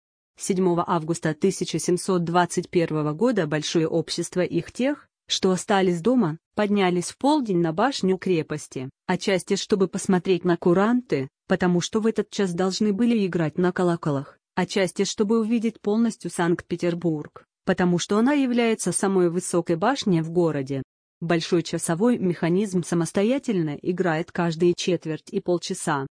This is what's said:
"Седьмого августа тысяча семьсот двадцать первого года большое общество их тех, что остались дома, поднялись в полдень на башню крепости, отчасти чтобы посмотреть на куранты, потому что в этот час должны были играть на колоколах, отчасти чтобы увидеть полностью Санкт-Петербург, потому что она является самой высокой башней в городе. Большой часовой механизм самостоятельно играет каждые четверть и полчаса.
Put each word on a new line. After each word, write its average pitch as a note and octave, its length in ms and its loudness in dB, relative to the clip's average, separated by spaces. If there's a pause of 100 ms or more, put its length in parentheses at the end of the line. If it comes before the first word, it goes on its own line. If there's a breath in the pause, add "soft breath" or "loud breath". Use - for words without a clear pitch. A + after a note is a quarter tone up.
(380)
"Седьмого F3 480 0
августа E3 460 -2
тысяча F3+ 460 -2
семьсот F3+ 460 0
двадцать F3 440 0
первого D#3 460 -2
года G#3 320 0
большое D#3 420 -2
общество E3+ 540 -2
их E3 280 -2
тех, C#4 380 -4 (200)
что - 220 0
остались F#3 520 2
дома, G#3+ 340 2 (180)
поднялись G3 560 0
в - 60 -18
полдень B3+ 440 2
на E3 120 2
башню F#3+ 460 0
крепости, D3+ 720 -4 (160)
отчасти F#3+ 500 0
чтобы F#3+ 320 0
посмотреть F#3 560 0
на F3 140 2
куранты, F#3+ 720 0 (180)
потому F3+ 340 2
что A3 200 -2
в G#3+ 60 0
этот A3 220 0
час G3 240 -2
должны F#3+ 400 0
были A3+ 320 2
играть E3+ 320 -2
на F3+ 160 2
колоколах, E3 640 -2 (200)
отчасти F#3+ 480 0
чтобы A3+ 360 0
увидеть A3 400 -2
полностью A3 500 -2
Санкт-Петербург, E3+ 1160 -2 (180)
потому F3 360 2
что G3+ 180 0
она B3 140 4
является A#3+ 580 0
самой F3+ 400 2
высокой F3 460 -2
башней G3 440 2
в D#3+ 100 -4
городе. D3 520 -2 (380)
Большой E3+ 420 0
часовой F3+ 560 0
механизм F3+ 640 0
самостоятельно F3+ 1000 0
играет F3 520 -2
каждые F3 440 2
четверть D#3+ 540 -4
и G#3 80 -4
полчаса. E3+ 760 -4